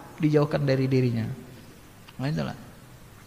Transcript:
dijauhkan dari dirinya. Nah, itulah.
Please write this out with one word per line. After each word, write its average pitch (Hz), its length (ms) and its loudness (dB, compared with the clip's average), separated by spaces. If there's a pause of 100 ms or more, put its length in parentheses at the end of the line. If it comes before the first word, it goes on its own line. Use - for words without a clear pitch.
(180)
dijauhkan 147 480 2
dari 131 240 2
dirinya. 120 360 2 (920)
Nah, 127 80 -4
itulah. 147 300 -4 (720)